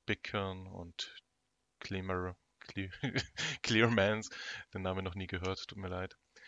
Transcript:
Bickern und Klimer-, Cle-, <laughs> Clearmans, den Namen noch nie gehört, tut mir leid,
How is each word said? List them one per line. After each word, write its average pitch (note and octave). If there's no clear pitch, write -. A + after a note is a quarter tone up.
Bickern F#2+
und F2
Klimer-, F#2
Cle-, F#2+
<laughs> -
Clearmans, A2
den F#2+
Namen F#2
noch F2
nie F#2+
gehört, F#2
tut -
mir F#2+
leid, F2+